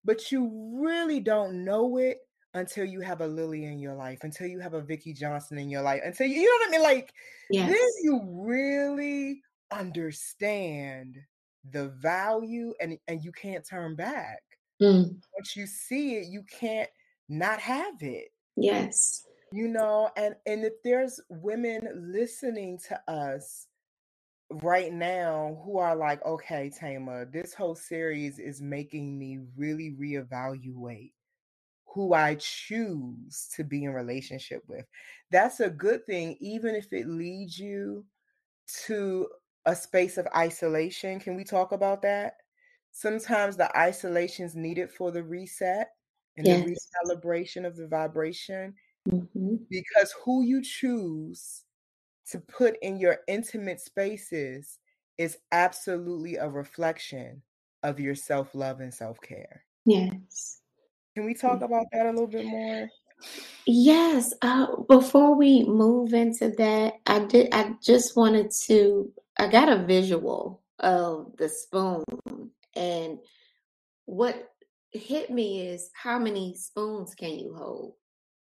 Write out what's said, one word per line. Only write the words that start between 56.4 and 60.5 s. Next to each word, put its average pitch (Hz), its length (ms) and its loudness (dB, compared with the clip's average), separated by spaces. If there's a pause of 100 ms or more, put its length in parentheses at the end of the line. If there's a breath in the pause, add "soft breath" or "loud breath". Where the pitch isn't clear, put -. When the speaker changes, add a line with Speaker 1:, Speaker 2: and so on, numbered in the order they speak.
Speaker 1:
reflection 143 920 -6 (400)
of 143 180 -4
your 139 140 -2
self-love 135 680 -4
and 127 140 -12
self-care. - 680 -14 (200)
Speaker 2:
Yes. - 760 2 (560)